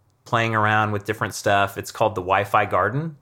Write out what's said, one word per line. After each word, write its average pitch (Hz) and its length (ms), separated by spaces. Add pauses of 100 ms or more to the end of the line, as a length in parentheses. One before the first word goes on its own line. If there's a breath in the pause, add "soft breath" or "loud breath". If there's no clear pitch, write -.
(240)
playing 113 320
around 107 380
with 101 120
different 104 300
stuff. 101 420
It's - 140
called 107 240
the 98 60
Wi-Fi 98 440
Garden. 113 560